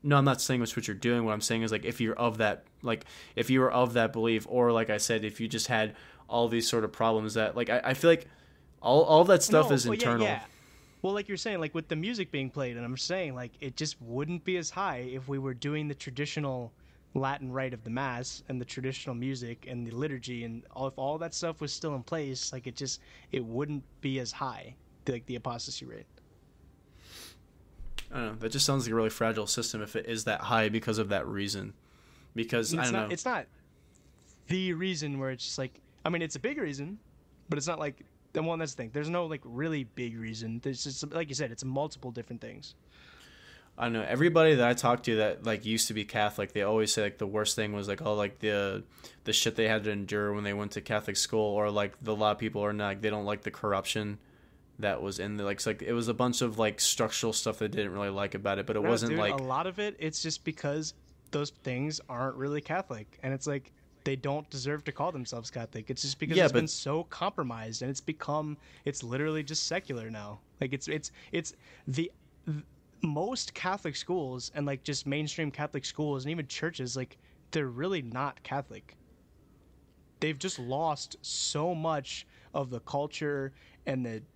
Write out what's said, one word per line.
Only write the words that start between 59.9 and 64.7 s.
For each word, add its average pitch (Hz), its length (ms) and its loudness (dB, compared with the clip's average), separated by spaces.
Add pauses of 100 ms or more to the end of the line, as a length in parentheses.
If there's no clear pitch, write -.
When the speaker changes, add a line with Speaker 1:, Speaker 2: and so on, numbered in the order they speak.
Speaker 2:
it's 156 200 -4
just 160 220 -4
because 156 520 -4 (360)
those 147 200 -2
things 139 580 -4
aren't 127 260 -2
really 143 260 -2
Catholic, 147 600 -6
and 135 100 -2
it's 135 140 -4
like, 143 240 -4 (340)
they 135 120 0
don't 143 340 -4
deserve 143 340 -4